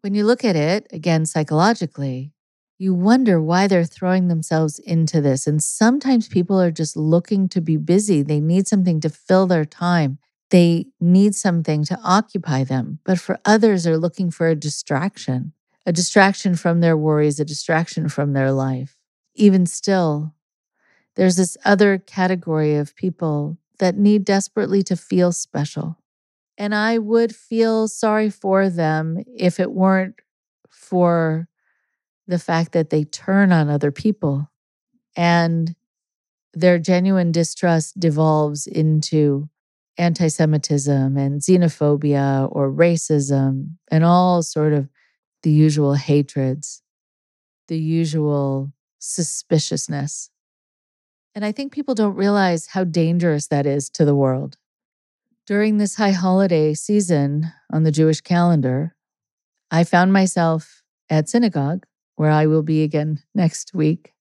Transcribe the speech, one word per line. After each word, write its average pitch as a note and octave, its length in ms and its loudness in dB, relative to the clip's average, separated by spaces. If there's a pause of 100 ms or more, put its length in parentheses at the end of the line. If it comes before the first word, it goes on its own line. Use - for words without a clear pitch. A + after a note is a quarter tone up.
When G3 120 -6
you G#3 120 0
look A#3+ 200 2
at G3 100 2
it, D#3+ 360 0
again, D#3+ 340 0
psychologically, D3+ 1080 -2 (480)
you F#3+ 140 0
wonder G#3 440 4
why F3 280 0
they're F3 180 2
throwing F#3 420 -2
themselves D#3+ 520 -2
into E3 420 0
this. C3+ 240 0
And D3+ 160 0
sometimes B3 680 0
people F#3+ 320 0
are F3 120 2
just D#3+ 260 -6
looking F3 520 0
to F3+ 120 -4
be D#3 160 -2
busy. E3+ 460 0
They D3 160 -2
need F3 280 0
something F3+ 340 0
to D#3+ 80 -2
fill F#3+ 360 0
their E3+ 200 0
time. D#3 520 -2 (320)
They E3+ 380 4 (120)
need F#3+ 360 4
something E3 500 -2
to F3 180 -6
occupy E3 600 -2
them. C3 400 -4
But F#3 160 -2
for - 260 -6
others, G#3 380 4
they're E3 160 0
looking E3+ 320 -4
for E3 160 -2
a E3 80 2
distraction, D3 1000 -6 (320)
a F3 80 0
distraction F#3+ 600 2
from E3+ 260 0
their E3 160 4
worries, D3+ 420 0
a D3 60 -2
distraction D#3+ 640 -4
from C#3+ 240 -2
their C3+ 180 0
life. C3+ 460 -4 (380)
Even F#3+ 320 4
still, D#3 680 -2 (840)
there's F#3 200 2
this F#3 280 -2
other G3 360 2
category E3+ 760 -2
of D3 200 -4
people D#3 640 -4 (180)
that F#3 180 0
need G3+ 300 2
desperately G3 580 -2
to F3+ 120 -2
feel F3+ 360 0
special. D#3+ 680 -8 (580)
And G#3 160 -4
I A3 240 0
would A3+ 380 0
feel A3+ 520 0
sorry G#3+ 440 0
for G3 380 0
them D#3+ 540 -2 (140)
if F3+ 220 -2
it F#3 120 -2
weren't F#3+ 440 0 (520)
for E3+ 800 0 (800)
the F3+ 120 -2
fact E3 320 -2
that E3 180 0
they D#3 140 0
turn F#3+ 480 0
on D#3 180 4
other D3 220 0
people. D3 580 -2 (680)
And E3+ 600 0 (800)
their F3 260 2
genuine F3+ 520 0
distrust E3 680 -2
devolves D3+ 680 0
into D3+ 840 0 (480)
anti-Semitism D3+ 1200 0
and C#3 240 -2
xenophobia D3 1120 0
or C#3 200 -2
racism C#3+ 1080 0 (120)
and D#3+ 140 2
all F3+ 380 4
sort D3+ 320 -2
of C#3 160 -2 (540)
the D#3 80 2
usual D3+ 440 4
hatreds, C#3 840 -2 (840)
the E3 100 -6
usual D3 920 -2 (280)
suspiciousness. - 1300 -6 (1080)
And G#3 100 -6
I G#3+ 60 -4
think C#4 200 -8
people C#4 240 -4
don't G3+ 200 0
realize F#3+ 520 0
how F#3+ 160 -4
dangerous E3 640 0
that C#3+ 180 -2
is C#3 260 -2
to D#3 140 2
the C#3+ 100 4
world. C#3 420 -2 (880)
During G#3 300 0
this G#3 180 -2
high G3+ 160 0
holiday F3+ 640 2
season D#3+ 800 0 (200)
on D#3+ 120 0
the D#3 80 2
Jewish D#3 300 2
calendar, D#3+ 760 0 (760)
I E3 140 2
found F#3 300 2
myself E3+ 720 -2 (260)
at D#3 200 0
synagogue, F3+ 560 -2 (360)
where D3+ 80 2
I D3+ 160 2
will D#3 160 2
be D#3 220 0
again D3+ 360 -4 (140)
next - 400 -4
week. D#3+ 480 -2